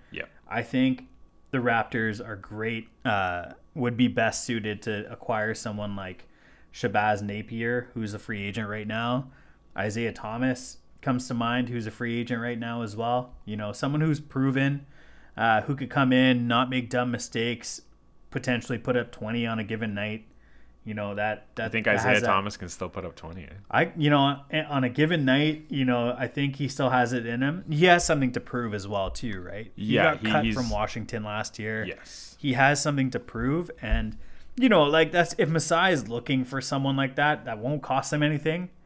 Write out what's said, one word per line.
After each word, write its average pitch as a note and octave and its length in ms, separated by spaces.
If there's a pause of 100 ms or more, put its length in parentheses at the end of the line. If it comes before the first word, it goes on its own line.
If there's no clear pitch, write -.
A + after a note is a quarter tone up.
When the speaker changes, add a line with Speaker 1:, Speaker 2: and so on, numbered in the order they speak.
(120)
Speaker 1:
Yeah. - 140 (220)
Speaker 2:
I A2+ 160
think C3 440 (440)
the C3+ 80
Raptors A2+ 640
are G#2 120
great, A2 500 (180)
uh, F2+ 480 (220)
would A#2+ 220
be B2 100
best A2+ 380
suited G#2+ 380
to G#2 280
acquire A2 420
someone G#2 420
like F#2 300 (480)
Shabazz G#2 480
Napier, A2+ 720
who's G#2+ 200
a G#2 60
free G#2 240
agent G#2+ 260
right G#2 180
now. B2 420 (480)
Isaiah G#2+ 360
Thomas A#2+ 640 (240)
comes B2+ 260
to B2+ 60
mind, A#2+ 340
who's A#2 200
a G#2 40
free A#2 280
agent A#2+ 220
right A#2+ 160
now A#2 260
as G#2 120
well. A#2+ 380 (120)
You G#2 120
know, G#2 160
someone C#3 260
who's D3+ 220
proven, C3+ 640 (500)
uh, A2+ 260
who C#3+ 140
could C3+ 140
come C3 240
in, B2+ 340
not B2 220
make B2 200
dumb B2 220
mistakes, A#2 680 (480)
potentially B2 480
put B2 180
up A#2 160
twenty A#2 340
on A2+ 140
a A2 60
given A2 280
night. G#2+ 320 (580)
You G#2+ 120
know, G#2 180
that, G#2 420
that A2+ 100
Speaker 1:
I A2 40
think A2 160
Speaker 2:
that A2 140
Speaker 1:
Isaiah B2 140
Speaker 2:
has G#2+ 80
that A#2 60
Speaker 1:
Thomas G2+ 300
can F#2 120
still F2+ 200
put F2+ 160
up E2+ 100
twenty, E2+ 280
eh? C#2+ 100 (160)
Speaker 2:
I, E3 260
you D3+ 140
know, C#3 300 (120)
on D3 320
a B2 60
given D#3 360
night, D3+ 440
you C#3 160
know, A#2+ 320
I B2+ 100
think C#3 280
he C#3 120
still C3 220
has B2 240
it A#2 120
in A#2 180
him. D#3+ 260
He D#3 160
has F3 200
something C#3 260
to B2+ 80
prove A#2+ 340
as G2+ 140
well, G2 240
too, G2+ 300
right? G#2 340
He - 80 (120)
Speaker 1:
Yeah, G#3 80 (120)
Speaker 2:
got - 60
Speaker 1:
he, A2 100
Speaker 2:
cut - 140
Speaker 1:
he's A2 100
Speaker 2:
from A#2+ 140
Washington G#2+ 540
last G#2+ 360
year. A2 260
Speaker 1:
Yes. - 540
Speaker 2:
He C3+ 140
has C#3 280
something C#3 300
to B2+ 80
prove, B2 500 (120)
and, A3 360 (380)
you B3 140
know, F3 140
like, D3+ 280
that's, E3+ 260
if E3+ 120
Masai E3 440
is A#2 160
looking B2+ 360
for C3+ 160
someone C3+ 340
like C3+ 200
that, C#3+ 300
that A2+ 140
won't C3+ 240
cost - 280
him D3+ 120
anything, D#3 460 (160)